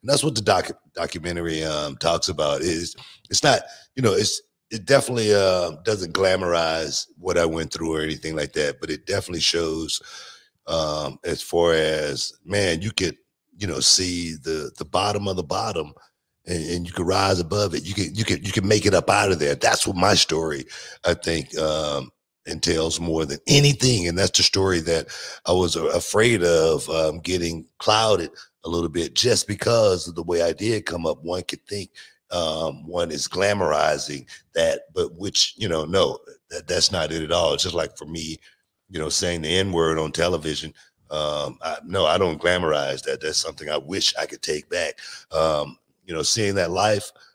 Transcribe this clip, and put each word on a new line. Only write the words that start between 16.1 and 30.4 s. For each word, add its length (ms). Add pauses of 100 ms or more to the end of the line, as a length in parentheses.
and, 240
and 160
you 60
can 140
rise 340
above 340
it. 100
You 100
can, 200
you 100
can, 200
you 80
can 160
make 160
it 80
up 160
out 240
of 60
there. 160
That's 320
what 100
my 180
story, 520 (400)
I 80
think, 420
um, 540 (360)
entails 520
more 280
than 200
anything. 600
And 80
that's 200
the 60
story 380
that 280 (360)
I 80
was 240
a-, 80
afraid 580
of, 460
um, 320
getting 460 (120)
clouded 520 (340)
a 60
little 180
bit 260
just 320
because 600
of 60
the 80
way 180